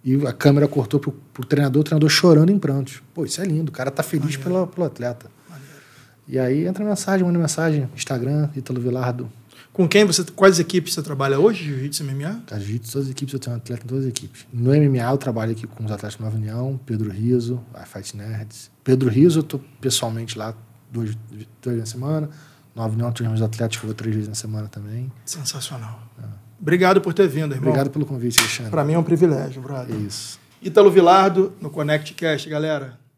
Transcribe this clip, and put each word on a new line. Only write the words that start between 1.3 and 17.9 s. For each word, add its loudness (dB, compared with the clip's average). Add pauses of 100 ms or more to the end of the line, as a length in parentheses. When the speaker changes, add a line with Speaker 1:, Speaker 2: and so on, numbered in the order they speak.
Speaker 1:
pro -10
treinador, 2
o 2
treinador 2
chorando 6
em 4
prantos. -4 (100)
Pô, -4
isso -6
é -4
lindo, -2
o -18
cara -6
tá -4
feliz -2
Speaker 2:
Maneiro. -10
Speaker 1:
pela, 0
pelo -4
atleta. -8 (220)
Speaker 2:
Maneiro. -20 (540)
Speaker 1:
E -2
aí 0
entra -4
mensagem, 0
manda 2
mensagem, 0
Instagram, -2
Ítalo -6
Vilardo. -2 (440)
Speaker 2:
Com 2
quem 6
você, 0
quais 6
equipes 0
você -4
trabalha 0
hoje, 4
Jiu-Jitsu -6
e -8
M -6
M -6
A? -6 (120)
Speaker 1:
Cara, -8
Jiu-Jitsu, -8
todas -4
as -8
equipes, -8
eu -8
tenho -8
um -6
atleta -12
em -14
todas -4
as -2
equipes. -12
No 2
M 6
M 2
A 0
eu 0
trabalho -2
aqui -8
com -10
os -4
atletas -8
do -10
Nova -6
União, -6
Pedro -6
Rizzo, -2 (120)
a -18
Fight -14